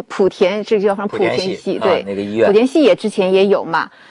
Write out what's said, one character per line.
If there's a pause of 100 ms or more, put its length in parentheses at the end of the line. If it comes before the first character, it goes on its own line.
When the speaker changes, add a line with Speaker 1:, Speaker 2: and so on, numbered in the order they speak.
Speaker 1:
莆
田，
这
叫
什
么？
Speaker 2:
莆
田
系，
Speaker 1:
莆
田
系，
Speaker 2:
啊，
Speaker 1:
对，
Speaker 2:
那
个
医
院。
Speaker 1:
莆
田
系
也
之
前
也
有
嘛， (240)